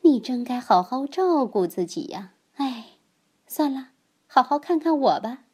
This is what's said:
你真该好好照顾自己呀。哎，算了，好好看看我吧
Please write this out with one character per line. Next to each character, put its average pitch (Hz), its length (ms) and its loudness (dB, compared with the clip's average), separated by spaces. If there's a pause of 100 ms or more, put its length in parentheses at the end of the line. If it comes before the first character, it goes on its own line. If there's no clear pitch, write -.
你 294 180 6
真 247 240 -6
该 247 160 -6
好 196 220 2
好 262 240 -4
照 320 400 2
顾 196 220 0
自 180 180 -2
己 - 200 -8
呀。 - 280 -14 (220)
哎， 254 300 -6 (640)
算 294 260 -2
了， 262 160 -10 (380)
好 - 140 2
好 269 160 0
看 320 220 0
看 311 180 0
我 226 220 2
吧 233 240 -10 (100)